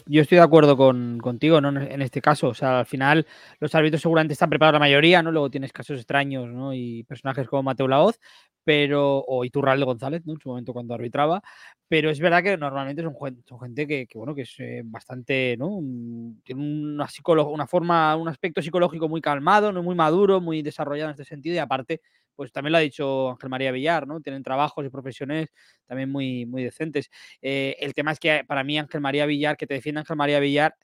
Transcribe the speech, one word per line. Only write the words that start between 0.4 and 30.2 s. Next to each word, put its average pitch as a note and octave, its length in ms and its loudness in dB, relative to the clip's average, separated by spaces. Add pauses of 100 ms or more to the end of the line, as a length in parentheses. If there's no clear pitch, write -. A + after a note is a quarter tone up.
acuerdo D3+ 300 8
con, B2 440 4
contigo, D3 420 2
¿no? C#3+ 80 0
En, C#3 80 -2
en C#3 240 -6
este C3+ 220 -4
caso, D3+ 260 2
o A#2 60 -2
sea, C3 240 0
al A#2+ 80 0
final C#3+ 400 2 (340)
los D3+ 140 -4
árbitros D#3 260 2
seguramente D#3+ 320 2
están D3+ 160 2
preparados D3+ 280 6
la - 20 2
mayoría, D3+ 440 8
¿no? D#3+ 80 -2
Luego D3 200 0
tienes C3+ 240 -8
casos C#3 240 -10
extraños, C3+ 500 -2
¿no? B2+ 240 -8
Y A#2+ 320 -10
personajes C3+ 440 -8
como C#3 160 -2
Mateu C3+ 220 -2
Laoz, D3+ 320 4 (460)
pero, C#3+ 540 2
o B2+ 260 -4
Iturralde C3+ 400 2
González, C3+ 400 -4
¿no? D#3 80 -10
En D#3 80 -12
su - 80 -14
momento B2 240 -10
cuando A#2+ 220 -10
arbitraba, C#3 480 -2 (440)
pero D#3 220 2
es D3 100 -2
verdad F3 240 4
que G3 140 0
normalmente C#3 460 -6
son D#3+ 100 -6
juen-, C3 320 -12
son A#2 160 -20
gente B2 260 -8
que, C#3 200 -4
que, - 100 -20
bueno, A#2+ 180 -10
que C#3 80 -8
es, - 160 -16
eh, B2 280 -12
bastante, B2+ 720 -4
¿no? C#3 100 -6
Un, A#2+ 720 -10
tiene C3+ 200 -10
una D3 460 -6
psicolo-, D#3 420 0
una D3+ 160 -6
forma, E3 500 2
un E3 120 -6
aspecto D#3+ 340 -6
psicológico E3+ 440 -2
muy D#3+ 140 -4
calmado, F3+ 500 2
¿no? F3+ 120 -4
Muy F3+ 120 -4
maduro, F#3 460 4
muy D#3+ 220 -4
desarrollado D3 480 -6
en - 20 -12
este C#3 140 -18
sentido, D#3 300 -8
y - 20 -2
aparte, C3+ 420 -4 (340)
pues C3+ 180 -12
también D3 200 -4
lo E3+ 60 4
ha D#3+ 40 4
dicho C3+ 480 -2
Ángel B2+ 180 -12
María C3 240 -4
Villar, C#3+ 340 -2
¿no? D#3 140 -10
Tienen C3+ 220 -12
trabajos C#3 420 -2
y C3 60 -10
profesiones C3+ 580 -8 (380)
también C3+ 240 -8
muy, C3 340 -6
muy B2+ 180 -8
decentes. C#3 460 -6 (320)
Eh, C3+ 400 -4
el C#3 140 -8
tema D3+ 180 -2
es - 80 -8
que D3+ 260 0
para C#3 160 -4
mí D3 160 -4
Ángel D3+ 220 -6
María C#3+ 240 -2
Villar, D3 320 -2
que C#3+ 100 -10
te C#3+ 60 -10
defienda D3+ 300 -6
Ángel D#3 140 -8
María D3 220 0